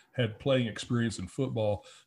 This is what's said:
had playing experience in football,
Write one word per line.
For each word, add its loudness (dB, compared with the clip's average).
had 0
playing 2
experience -2
in -6
football, -2